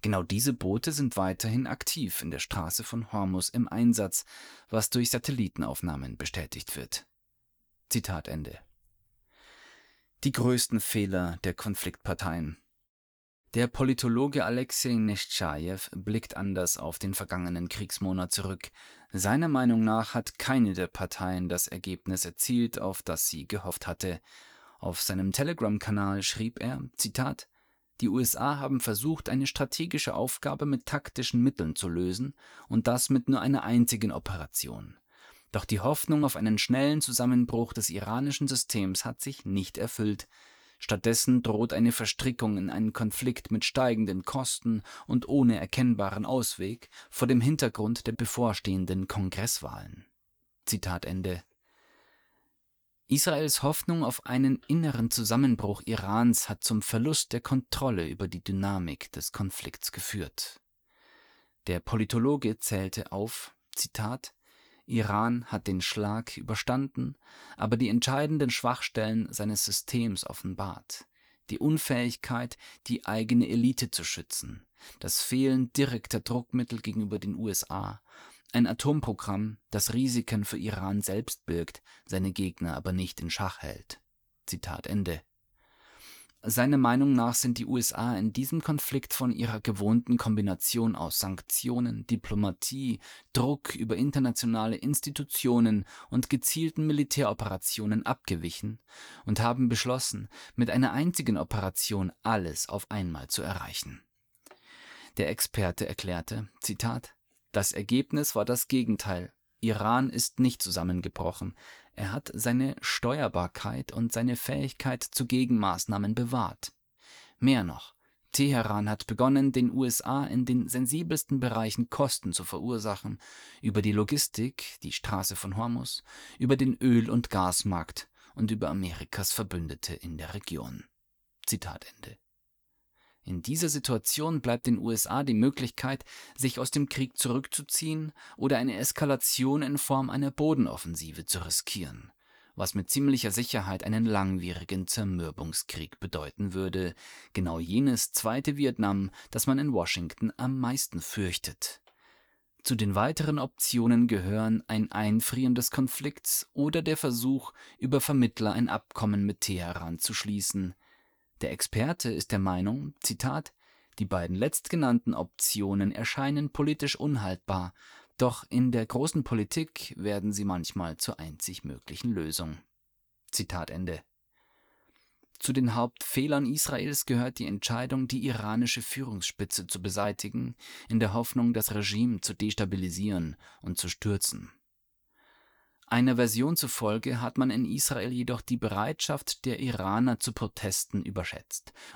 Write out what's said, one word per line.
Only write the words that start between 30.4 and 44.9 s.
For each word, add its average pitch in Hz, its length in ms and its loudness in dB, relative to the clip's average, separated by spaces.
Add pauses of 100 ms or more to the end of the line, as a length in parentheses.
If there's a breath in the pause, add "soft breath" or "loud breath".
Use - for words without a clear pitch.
mit 139 200 0
taktischen - 560 0
Mitteln 90 340 2
zu 95 140 -4
lösen 92 440 -2 (360 loud breath)
und 113 180 4
das 123 220 2
mit 131 200 4
nur 135 120 4
einer 135 220 2
einzigen 117 480 4
Operation. 64 840 -6 (540 loud breath)
Doch 101 140 -2
die 104 160 2
Hoffnung 151 440 2
auf 131 100 0
einen 107 220 2
schnellen 139 420 4
Zusammenbruch 123 720 2
des 110 180 -2
iranischen 120 560 -2
Systems 104 580 0
hat - 160 -6
sich - 240 -8
nicht 98 320 -2
erfüllt. 107 500 -2 (520 soft breath)
Stattdessen 202 640 4
droht 113 280 2
eine 117 200 6
Verstrickung 117 680 0
in 92 140 -2
einen 110 200 2
Konflikt 117 600 -2
mit 110 120 2
steigenden 110 600 2
Kosten 113 580 -2 (240 loud breath)